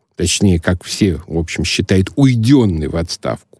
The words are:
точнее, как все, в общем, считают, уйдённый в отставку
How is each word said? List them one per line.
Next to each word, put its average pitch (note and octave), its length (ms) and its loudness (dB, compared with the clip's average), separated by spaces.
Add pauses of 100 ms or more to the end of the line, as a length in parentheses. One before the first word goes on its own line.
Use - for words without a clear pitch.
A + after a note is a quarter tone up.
(160)
точнее, - 440 0
как - 240 -2
все, - 420 -2
в D#2 120 -6
общем, - 260 -4
считают, G2 520 0
уйдённый A#2 720 2
в - 80 -6
отставку E2 500 -6 (140)